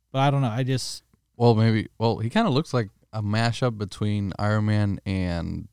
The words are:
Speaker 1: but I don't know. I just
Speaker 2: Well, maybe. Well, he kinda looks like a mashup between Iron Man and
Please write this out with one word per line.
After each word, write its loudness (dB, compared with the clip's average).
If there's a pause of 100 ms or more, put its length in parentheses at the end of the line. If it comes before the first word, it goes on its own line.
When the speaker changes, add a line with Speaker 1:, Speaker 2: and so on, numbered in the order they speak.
(120)
Speaker 1:
but -4
I 4
don't 0
know. 0
I -2
just -4 (320)
Speaker 2:
Well, 6
maybe. 4 (100)
Well, 0
he -2
kinda 2
looks -2
like 0 (220)
a -6
mashup 0
between -4
Iron 0
Man 2
and -4